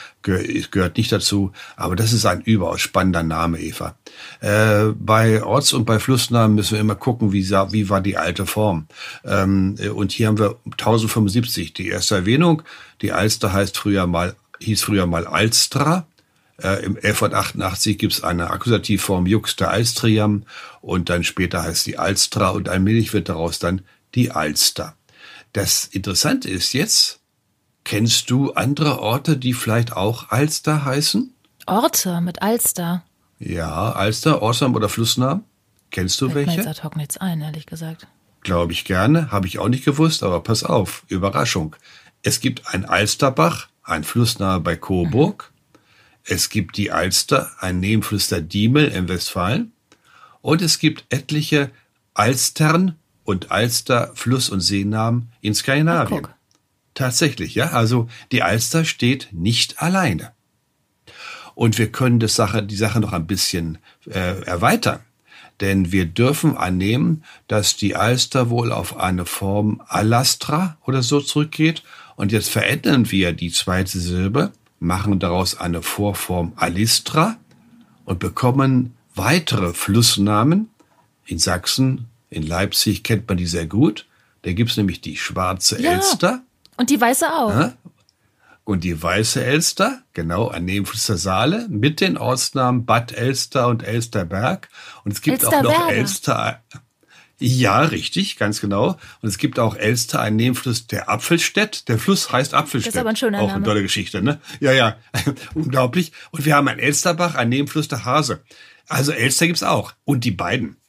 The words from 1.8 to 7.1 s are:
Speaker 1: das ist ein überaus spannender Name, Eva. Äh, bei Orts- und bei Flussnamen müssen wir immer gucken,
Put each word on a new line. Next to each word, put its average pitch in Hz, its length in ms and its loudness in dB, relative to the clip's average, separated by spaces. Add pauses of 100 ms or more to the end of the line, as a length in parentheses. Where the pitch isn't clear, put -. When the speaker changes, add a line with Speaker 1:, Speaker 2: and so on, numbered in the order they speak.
Speaker 1:
das 110 160 2
ist 113 140 2
ein 90 160 0
überaus 87 400 2
spannender 92 420 2
Name, 82 380 -2
Eva. 82 340 -8 (460)
Äh, 107 520 4
bei 107 480 4
Orts- 110 300 2
und 117 140 0
bei 110 140 2
Flussnamen 117 560 4
müssen 104 180 0
wir 107 80 0
immer 107 140 2
gucken, 117 360 0